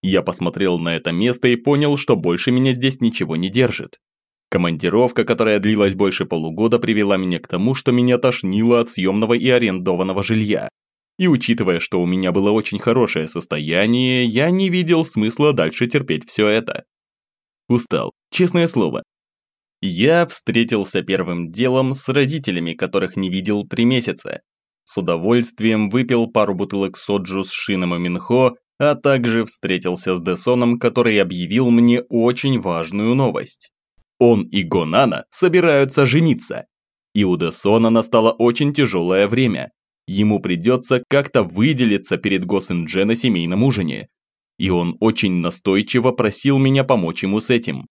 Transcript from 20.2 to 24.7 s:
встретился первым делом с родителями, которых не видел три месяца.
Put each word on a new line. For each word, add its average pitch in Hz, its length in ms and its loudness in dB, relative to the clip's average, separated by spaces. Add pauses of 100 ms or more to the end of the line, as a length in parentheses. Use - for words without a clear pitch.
встретился 113 760 -2
первым 87 480 -4
делом 127 440 0
с - 140 -8
родителями, 131 640 -2
которых - 440 -4
не 98 120 -2
видел 95 380 -2
три - 180 -2
месяца. 120 560 -2 (440)